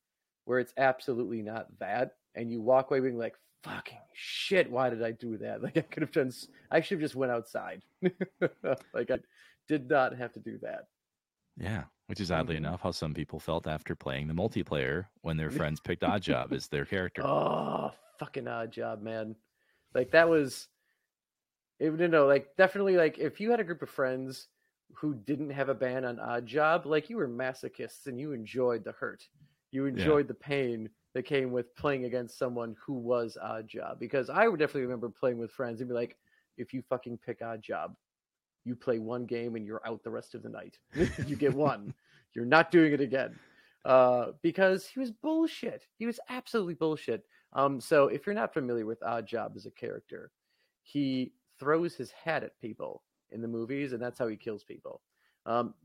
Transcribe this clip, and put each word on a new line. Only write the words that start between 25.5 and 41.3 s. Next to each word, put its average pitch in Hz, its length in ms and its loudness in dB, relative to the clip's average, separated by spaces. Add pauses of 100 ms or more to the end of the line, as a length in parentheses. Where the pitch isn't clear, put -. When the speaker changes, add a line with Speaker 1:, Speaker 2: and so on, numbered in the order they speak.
Speaker 1:
have 139 180 2
a 135 60 2
ban 127 300 0
on 120 120 -2
Oddjob, 123 680 2
like, 151 260 0
you 233 60 -6
were 160 120 -2
masochists 123 760 -6
and 123 120 -8
you 147 140 -6
enjoyed 117 520 0
the - 80 -8
hurt. 113 300 -10 (480)
You 135 160 -2
Speaker 2:
Yeah. 135 60 0
Speaker 1:
enjoyed 147 360 4
the 120 60 -8
pain 120 560 -2 (240)
that 127 100 -2
came 135 260 0
with 123 260 -4
playing 139 280 0
against 120 340 -6
someone 120 460 -4
who 143 100 -6
was 120 480 0
Oddjob. 110 560 -8
Because 120 320 -2
I 202 180 6
would 175 120 2
definitely 143 220 2
remember 123 260 -4
playing 123 300 0
with 113 120 -6
friends 117 300 -6
and 127 80 -6
be 123 60 -4
like, 120 240 -4 (400)
"If 120 160 -10
you 131 80 -6
fucking 120 360 -6
pick - 220 -10
Oddjob, 107 540 -8 (680)
you 120 120 -6
play 120 220 -2
one 120 280 -6
game 117 300 -6
and 107 100 -8
you're 107 200 -10
out 113 180 -8
the 117 60 -8
rest 113 240 -10
of 110 80 -14
the 113 80 -12
night. 101 280 -16 (140)
<laughs> - 340 0
You 143 100 -4